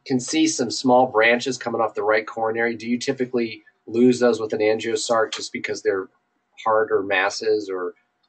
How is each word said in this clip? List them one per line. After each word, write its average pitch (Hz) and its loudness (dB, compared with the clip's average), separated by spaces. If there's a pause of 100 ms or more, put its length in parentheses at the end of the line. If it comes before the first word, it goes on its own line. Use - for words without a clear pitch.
can 127 0
see 160 0
some 123 -2
small 123 4
branches 120 2
coming 123 -4
off 110 -2
the 104 -4
right 107 2
coronary. 117 -2
Do 113 -10
you 120 -2
typically 120 -4 (240)
lose 120 4
those 117 2
with 110 -6
an 110 -2
angiosarc 110 0
just - -10
because 107 -8
they're 95 -2 (560)
harder 110 2
masses, 101 0
or 90 -6 (340)